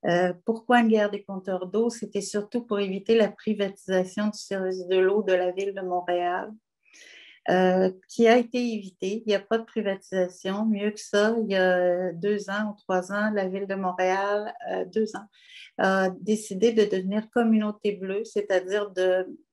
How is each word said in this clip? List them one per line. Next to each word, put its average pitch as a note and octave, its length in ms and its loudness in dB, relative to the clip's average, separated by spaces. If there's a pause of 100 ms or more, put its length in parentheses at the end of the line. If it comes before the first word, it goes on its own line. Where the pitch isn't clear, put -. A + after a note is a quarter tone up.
Euh, F3+ 260 2 (120)
pourquoi A3+ 340 2
une A#3 80 4
guerre G#3+ 240 4
des G3+ 140 -10
compteurs F#3 420 -6
d'eau ? A3 240 0
C'était G3+ 300 -6
surtout G#3 420 -6
pour G#3 160 -4
éviter G3 380 0
la G#3 160 4
privatisation G3 960 -2
du G#3 120 -4
service F#3 480 -6
de F#3 100 2
l'eau G3 280 4
de F#3+ 80 2
la F3+ 180 2
ville G3 240 -4
de G3 60 -8
Montréal, F3+ 720 -2 (960)
euh, F#3 400 4 (180)
qui A#3 200 4
a A#3 80 8
été A#3+ 380 0
évitée. G3+ 520 -6
Il G#3+ 40 -2
n'y G3+ 40 6
a G3 60 2
pas A3+ 180 -2
de A3+ 60 -4
privatisation. F#3+ 1000 -4
Mieux G#3 260 0
que G#3 80 -14
ça, G#3+ 420 2
il G3 80 -4
y F#3+ 60 2
a F3+ 560 2
deux G3+ 360 -4
ans G#3 220 -4
ou G#3 100 -16
trois F#3 300 -2
ans, G#3 240 -2
la F#3+ 140 0
ville G3 180 -6
de G3 80 -4
Montréal, F#3+ 800 -2 (160)
euh, F#3 140 -4
deux G#3+ 320 -4
ans, - 100 -12 (540)
a F#3+ 300 2 (100)
décidé G#3+ 520 0
de A3 120 4
devenir G3+ 460 -2
communauté G#3+ 640 2
bleue, F#3+ 320 -6
c'est-à-dire G3+ 680 -2
de F#3 380 0 (240)